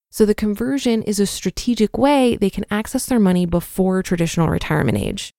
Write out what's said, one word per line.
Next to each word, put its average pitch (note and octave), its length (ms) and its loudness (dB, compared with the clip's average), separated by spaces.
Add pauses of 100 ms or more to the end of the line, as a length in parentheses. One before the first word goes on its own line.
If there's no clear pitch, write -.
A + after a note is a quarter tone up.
so - 160 2
the G#3 80 4
conversion A3+ 720 -2
is G3+ 160 -2
a G3 80 2
strategic - 680 -2
way C4 380 4
they G3 140 0
can - 220 -6
access A3 340 -4
their B3 140 2
money F#3 260 4
before F#3 560 0
traditional E3 480 0
retirement - 480 0
age. G#2 420 -6